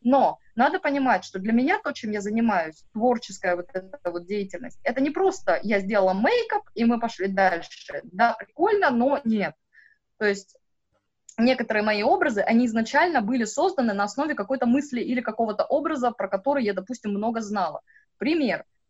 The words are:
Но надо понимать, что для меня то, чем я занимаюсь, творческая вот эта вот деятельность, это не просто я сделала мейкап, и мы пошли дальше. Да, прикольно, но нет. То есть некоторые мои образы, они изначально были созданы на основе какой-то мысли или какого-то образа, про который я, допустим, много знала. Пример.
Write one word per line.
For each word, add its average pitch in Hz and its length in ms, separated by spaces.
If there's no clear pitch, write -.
Но 233 340
надо 302 240
понимать, 262 440
что - 160
для 214 140
меня 285 300
то, 294 100
чем 214 180
я 208 100
занимаюсь, 202 600
творческая 214 640
вот 175 180
эта 185 380
вот 175 140
деятельность, 196 580
это 240 180
не 285 100
просто 349 520
я 202 160
сделала 190 340
мейкап, 427 500
и 226 100
мы 233 140
пошли 226 300
дальше. 180 720
Да, 220 280
прикольно, 403 420
но 247 340
нет. 208 280
То 220 60
есть 196 320
некоторые 226 440
мои 208 200
образы, 285 380
они 233 260
изначально 254 540
были 233 240
созданы 262 480
на 202 120
основе 294 300
какой-то 254 320
мысли 247 340
или 247 200
какого-то 220 440
образа, 285 460
про 202 180
который 277 360
я, 202 80
допустим, 202 380
много 220 300
знала. 202 400
Пример. 262 460